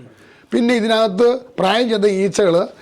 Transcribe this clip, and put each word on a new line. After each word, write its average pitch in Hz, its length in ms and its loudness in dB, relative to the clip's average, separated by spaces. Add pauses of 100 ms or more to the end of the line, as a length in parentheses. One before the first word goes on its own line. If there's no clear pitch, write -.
(520)
പിന്നെ 240 220 0
ഇതിനകത്ത് 226 640 0 (200)
പ്രായം 214 300 0
ചെന്ന 214 180 0
ഈച്ചകൾ 190 640 0 (120)